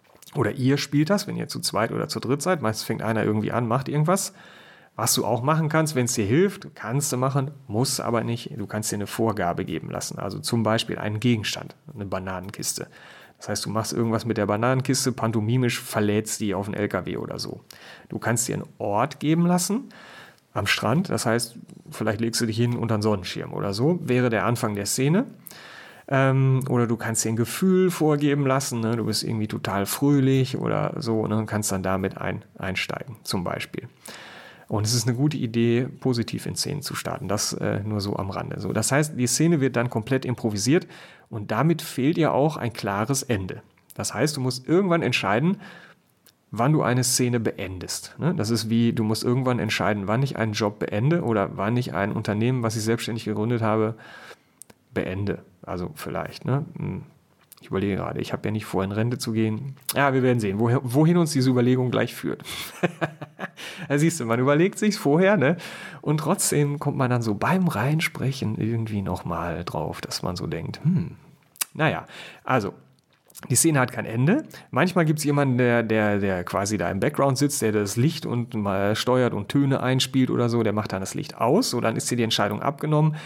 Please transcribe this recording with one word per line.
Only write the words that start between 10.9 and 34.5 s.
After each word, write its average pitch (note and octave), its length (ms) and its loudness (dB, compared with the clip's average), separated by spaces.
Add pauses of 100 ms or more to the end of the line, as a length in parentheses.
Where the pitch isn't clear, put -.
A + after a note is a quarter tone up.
einen G#2+ 220 -4
Gegenstand, - 560 0 (180)
eine G2+ 100 -10
Bananenkiste. F#2+ 840 -8 (480)
Das - 120 -14
heißt, G#2 160 -4
du E2 60 -6
machst G#2+ 220 -2
irgendwas A2+ 320 0
mit A2 140 0
der G2+ 80 2
Bananenkiste, C3 680 2
pantomimisch A#2 680 2
verlädst G#2+ 600 0
die G#2 120 0
auf G2 140 -2
den G#2 80 -6
L G#2 140 -2
K F2+ 180 -2
W F2+ 100 -4
oder - 220 -6
so. - 220 -8 (480)
Du - 100 -6
kannst A#2 300 0
dir G2+ 80 -2
einen G2 100 -6 (120)
Ort A2 420 0
geben E3 260 4
lassen F3+ 380 2 (680)
am G#2 140 -2
Strand. C3+ 440 2
Das A2+ 160 0
heißt, A#2 300 0 (360)
vielleicht G#2+ 280 -2
legst A#2 200 0
du A#2+ 60 2
dich G#2+ 100 -2
hin A#2+ 200 2
unter A2 180 0
einen G#2 80 0
Sonnenschirm F2+ 500 -2
oder G2+ 220 -2
so. D3+ 280 2
Wäre B2 280 4
der G2+ 160 2
Anfang A#2 280 0
der G2+ 120 -4
Szene. D#3 400 2 (800)
Ähm, C3+ 600 4
oder A#2+ 200 2
du A#2 80 2
kannst A2+ 280 -2
dir A2+ 40 0
ein A2+ 80 0
Gefühl F#3 560 4
vorgeben D3 520 2
lassen, C3+ 360 0
ne? A2+ 160 0
Du A2 80 -2
bist G#2+ 180 0
irgendwie G#2+ 240 -2
total G2+ 400 -2
fröhlich C3+ 720 2
oder G#2+ 380 -2
so, A2 320 -2
ne? G#2 80 0
Und A2 100 0
kannst G#2+ 240 -2
dann F#2+ 140 -2
damit F#2+ 320 -2
ein-, - 280 -6 (140)
einsteigen, - 640 -6
zum F#2 220 -4
Beispiel. - 440 -6 (800)